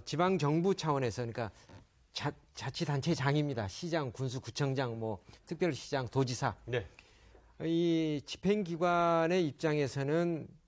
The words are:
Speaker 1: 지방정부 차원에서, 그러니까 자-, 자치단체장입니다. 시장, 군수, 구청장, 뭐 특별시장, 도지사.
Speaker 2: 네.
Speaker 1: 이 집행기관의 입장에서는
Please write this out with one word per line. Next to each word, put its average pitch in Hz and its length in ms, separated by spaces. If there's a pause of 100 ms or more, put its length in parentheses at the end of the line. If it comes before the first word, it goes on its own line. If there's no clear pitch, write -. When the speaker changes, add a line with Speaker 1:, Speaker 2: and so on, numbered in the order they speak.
Speaker 1:
지방정부 170 720
차원에서, 135 480
그러니까 117 280 (600)
자-, - 200 (220)
자치단체장입니다. 139 1120
시장, 151 440
군수, 131 300
구청장, 131 560
뭐 110 240 (240)
특별시장, 143 640
도지사. 127 460 (120)
Speaker 2:
네. 120 200 (760)
Speaker 1:
이 165 640
집행기관의 170 1200
입장에서는 151 1000 (200)